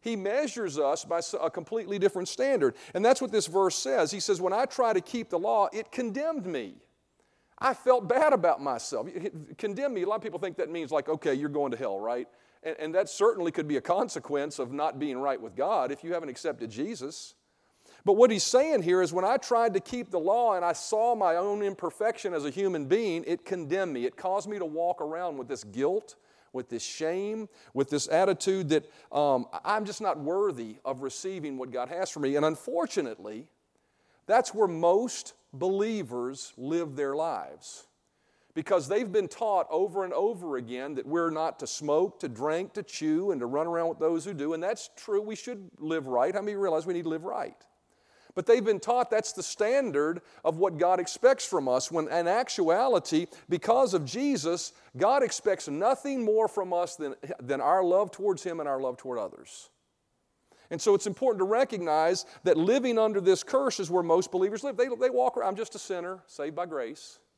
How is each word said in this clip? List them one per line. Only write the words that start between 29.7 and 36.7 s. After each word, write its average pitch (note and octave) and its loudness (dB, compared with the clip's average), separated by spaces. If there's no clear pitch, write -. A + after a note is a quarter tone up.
just G3+ -10
not F3+ -2
worthy D3 -2
of C3 -4
receiving D3 -8
what B2+ -8
God B2+ -4
has F3 -4
for D#3 -8
me. C#3 2
And D3 4
unfortunately, D#3 -4
that's A#3+ 2
where G#3 4
most F3 2
believers D3+ -2
live D3+ -2